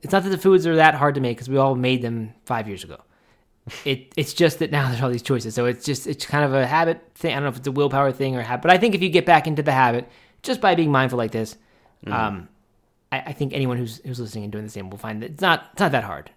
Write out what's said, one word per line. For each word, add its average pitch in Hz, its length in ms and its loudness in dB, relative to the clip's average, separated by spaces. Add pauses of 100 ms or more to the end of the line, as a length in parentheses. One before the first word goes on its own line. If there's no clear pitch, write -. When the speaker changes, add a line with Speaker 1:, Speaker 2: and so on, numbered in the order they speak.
Speaker 1:
it's 226 100 -4
not 196 120 2
that 196 60 -2
the 185 80 -2
foods 185 280 4
are 165 100 2
that 156 180 6
hard 143 220 2
to 139 40 -2
make 120 180 -2
'cause 123 100 -14
we 135 100 0
all 135 160 4
made 127 280 0
them 113 300 -6 (120)
five 113 240 -4
years 95 160 -12
ago. 80 140 -18 (840)
It, 131 320 -4
it's - 160 -2
just - 280 2
that 160 100 -2
now 143 180 0
there's 123 140 -2
all 127 80 0
these 120 120 -4
choices, 113 320 -2
so 120 120 0
it's 123 180 -2
just, 139 220 -4
it's 147 180 -6
kind 147 200 2
of 135 100 0
a 135 120 4
habit 165 360 0 (140)
thing. 165 160 -2
I - 20 -2
don't 139 100 -2
know 143 60 0
if 123 60 -10
it's 131 100 -10
a 139 60 -4
willpower 139 400 2
thing 131 240 -2
or 123 40 -4
a 117 40 -6
habit, 120 180 -6
but 170 80 4
I 185 80 8
think 208 160 2
if 175 80 0
you 185 60 0
get 165 180 2
back 160 220 6
into 151 140 -2
the 143 100 0
habit 123 360 2 (340)
just 254 180 -4
by 196 160 4
being 160 160 2
mindful 127 260 2
like 110 140 -4
this, 110 240 -6 (480)
Speaker 2:
Mm-hmm. - 80 -8
Speaker 1:
um, 101 360 -4 (600)
I, 135 100 -4
I 156 120 -12
think 135 220 -6
anyone 131 240 -2
who's, 113 260 -8
who's 123 160 -10
listening 107 240 -10
and 104 80 -10
doing 107 120 -10
the 107 60 -14
same 95 200 -12
will 101 80 -16
find 110 240 -10
that 123 100 -12
it's 147 80 -14
not, 175 320 0
it's - 80 -8
not 185 120 2
that 117 120 2
hard. 76 320 -12